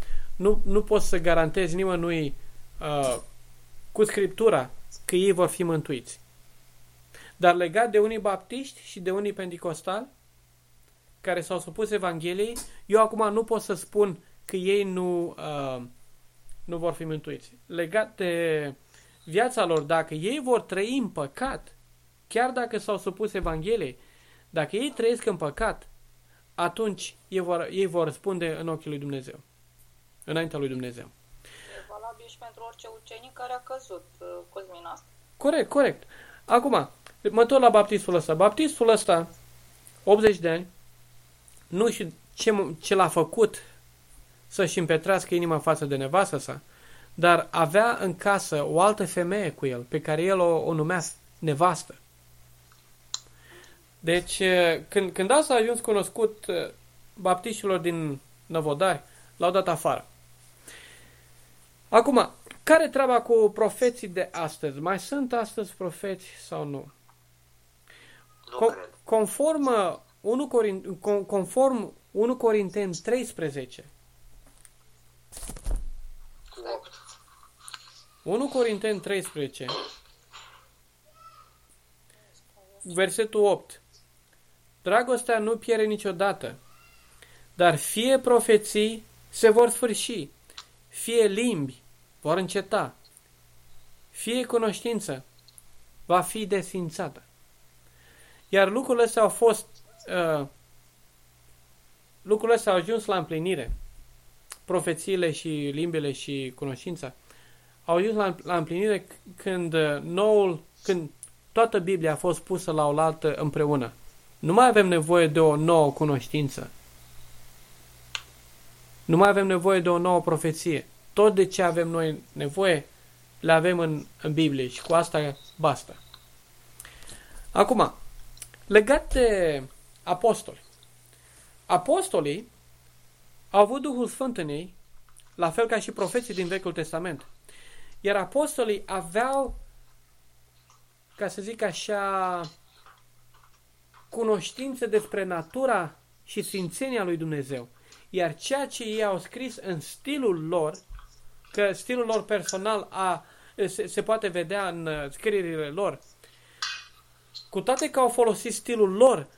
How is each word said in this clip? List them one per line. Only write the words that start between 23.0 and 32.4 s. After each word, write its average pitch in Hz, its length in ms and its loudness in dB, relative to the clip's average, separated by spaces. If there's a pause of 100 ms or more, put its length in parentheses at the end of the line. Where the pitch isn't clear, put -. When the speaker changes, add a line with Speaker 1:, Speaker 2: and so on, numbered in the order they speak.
Speaker 1:
Evangheliei, 170 640 -4 (520)
dacă 156 260 -2
ei 277 160 -4
trăiesc 233 340 0
în 196 120 -2
păcat, 190 500 -4 (680)
atunci 190 600 -4 (120)
ei 190 120 -4
vor, 170 320 -2
ei 190 140 -2
vor 170 200 0
răspunde 165 540 -4
în 165 80 -8
ochii 156 220 -6
lui 147 100 -8
Dumnezeu, 139 400 -10 (840)
înaintea 160 360 -4
lui 139 80 -2
Dumnezeu. 123 380 -10 (380)
Speaker 2:
E - 460 -20
valabil 220 380 -16
și 233 100 -20
pentru 220 300 -20